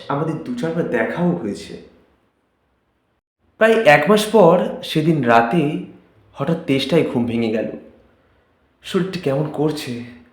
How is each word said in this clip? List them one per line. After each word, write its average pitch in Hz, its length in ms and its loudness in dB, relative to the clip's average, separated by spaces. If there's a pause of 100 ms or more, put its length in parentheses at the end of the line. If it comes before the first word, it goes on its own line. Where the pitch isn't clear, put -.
আমাদের 151 360 -4
দু 123 120 -8
চারবার 165 340 -4
দেখাও 127 420 -2
হয়েছে। - 500 -8 (1800)
প্রায় 226 280 4
এক 147 240 6
মাস 208 160 4
পর 185 580 4
সেদিন 151 400 0
রাতে 143 640 2 (480)
হঠাৎ 165 320 -4
তেষ্টায় 139 460 0
ঘুম 120 140 0
ভেঙে 113 220 -2
গেল। 107 240 -2 (1120)
শরীরটা 185 360 -4
কেমন 147 320 -2
করছে, 143 520 -6 (300)